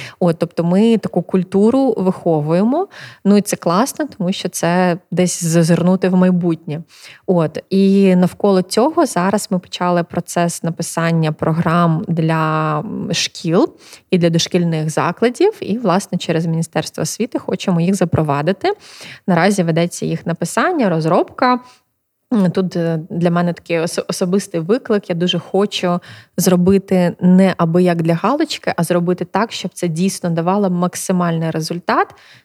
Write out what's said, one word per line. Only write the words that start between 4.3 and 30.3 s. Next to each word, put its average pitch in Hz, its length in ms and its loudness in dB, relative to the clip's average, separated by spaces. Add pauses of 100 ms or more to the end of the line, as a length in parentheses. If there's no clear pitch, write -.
що 190 180 -6
це 175 480 0 (140)
десь 175 320 0
зазирнути 170 680 2
в 185 60 2
майбутнє. 175 640 0 (460)
От, 165 320 0 (100)
і 196 460 4
навколо 185 460 2
цього 285 440 0
зараз 196 460 -2
ми 180 80 0
почали 175 440 -2
процес 175 600 -4
написання 165 680 -2
програм 165 760 0
для, 160 720 0
м, 135 340 -8
шкіл 190 600 -2 (380)
і 185 60 4
для 170 120 2
дошкільних 165 600 0
закладів, 226 720 0
і, 208 160 -4
власне, 196 400 -2
через 165 280 -2
Міністерство 165 580 -4
освіти 233 360 -4
хочемо 185 420 -2
їх 185 140 2
запровадити. 165 800 0 (540)
Наразі 190 360 2
ведеться 165 420 -2
їх 160 200 -6
написання, 233 640 -2
розробка. 202 720 0 (720)
М, 190 180 2
тут, 185 240 -2
е, 165 240 -2 (100)
для 170 220 0
мене 175 220 0
такий 170 260 -4
ос-, - 280 -4
особистий 180 540 -2
виклик. 208 480 -2
Я 175 60 -4
дуже 175 240 -2
хочу 185 600 -2 (380)
зробити 180 840 2
не 185 360 6
аби 170 260 2
як 170 180 2
для 165 140 2
галочки, 277 600 -2
а 170 60 -2
зробити 175 420 -2
так, 208 260 -4
щоб - 220 -10
це - 140 -4
дійсно 175 420 -2
давало 180 400 0